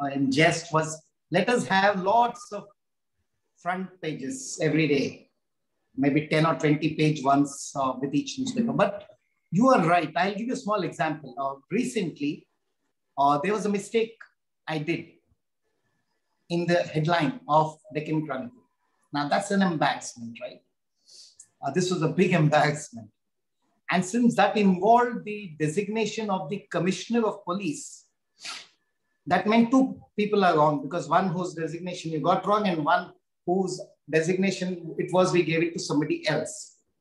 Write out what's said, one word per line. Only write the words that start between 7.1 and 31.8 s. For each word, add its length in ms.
ones, 540
uh, 240
with 140
each 240
newspaper." 340
But 340
you 160
are 180
right. 300
I'll 180
give 140
you 60
a 100
small 180
example. 560
Uh, 160
recently, 760
uh, 200
there 140
was 140
a 20
mistake 480
I 120
did 280
in 180
the 160
headline 680
of 300
Deccan 320
Chronicle. 360
Now, 160
that's 220
an 120
embarrassment, 760
right? 200
Uh, 80
this 200
was 120
a 60
big 240
<laughs> 100
embarrassment. 640
And 120
since 320
that 200
involved 680
the 340
designation 720
of 180
the 220
commissioner 560
of 180
police, 600
that 200
meant 240
two 300
people 280
are 120
wrong, 260
because 260
one 200
whose 260
designation 580